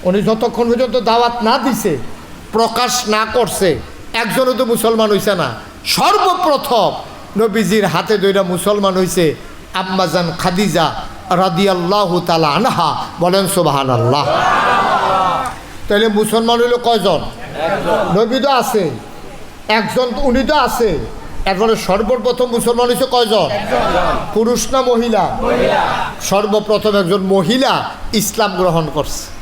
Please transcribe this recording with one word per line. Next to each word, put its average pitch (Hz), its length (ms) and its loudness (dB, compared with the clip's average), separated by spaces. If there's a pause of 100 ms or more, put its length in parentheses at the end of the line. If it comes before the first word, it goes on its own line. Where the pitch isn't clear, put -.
উনি 185 100 2 (100)
যতক্ষণ 233 420 0
পর্যন্ত 240 260 0 (140)
দাওয়াত 240 260 2 (120)
না 240 60 4 (100)
দিছে, 220 280 0 (640)
প্রকাশ 226 360 0 (220)
না 214 80 2 (140)
করছে, 196 320 0 (540)
একজনও 240 380 0
তো 254 120 2
মুসলমান 220 420 2
হইছে 202 180 0 (100)
না। 131 60 -2 (480)
সর্বপ্রথম 320 960 2 (500)
নবীজির 214 520 2
হাতে 180 300 0
ধইরা 196 200 2 (100)
মুসলমান 196 480 0
হইছে 180 240 2 (560)
আম্মাজান 185 480 0 (120)
খাদিজা 175 460 0 (560)
রাদিয়াল্লাহু 185 720 0 (100)
তাআলা 165 220 2 (100)
আনহা। 185 300 0 (340)
বলেন 185 220 2 (120)
সুবহানাল্লাহ। 135 680 2 (1600)
তাহলে 214 200 2 (140)
মুসলমান 226 420 2
হইল 240 120 2 (120)
কয়জন? 196 340 2 (960)
নবী 226 280 2
তো 285 60 2 (100)
আছে 208 220 0 (960)
একজন, 247 280 0 (100)
তো 285 40 -4 (100)
উনি 262 200 2
তো 302 40 4 (120)
আছে, 220 240 0 (600)
এরপরে 214 240 2 (120)
সর্বপ্রথম 233 720 0
মুসলমান 240 340 2
হইছে 247 240 2
কয়জন? 214 340 2 (840)
পুরুষ 226 260 2 (120)
না 269 80 2 (100)
মহিলা? 226 340 2 (1040)
সর্বপ্রথম 208 640 2 (100)
একজন 185 200 0 (120)
মহিলা 214 380 2 (480)
ইসলাম 208 400 0
গ্রহণ 165 260 2 (100)
করছে। - 260 -4 (200)